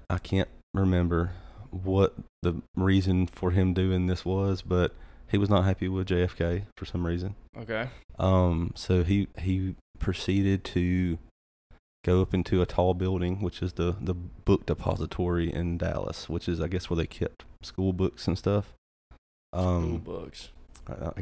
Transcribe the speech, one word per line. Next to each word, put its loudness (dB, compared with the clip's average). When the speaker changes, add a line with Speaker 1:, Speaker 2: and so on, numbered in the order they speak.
Speaker 1:
I 0
can't 0
remember 2
what 2
the -2
reason 4
for -2
him 4
doing 2
this -2
was, 0
but 0
he 2
was 2
not 6
happy 0
with -2
J 2
F -2
K -2
for -10
some -4
reason. -4
Speaker 2:
Okay. -6
Speaker 1:
Um, 4
so 2
he, 2
he -2
proceeded 0
to 0
go 6
up 0
into 2
a 4
tall 2
building, -2
which -4
is -4
the, 0
the -2
book 0
depository -2
in -2
Dallas, -6
which -4
is, -2
I -2
guess, -4
where 0
they 0
kept -8
school -2
books -2
and 0
stuff. -2
Um, 2
Speaker 2:
School -2
books. -12
Speaker 1:
I, -10
I, -8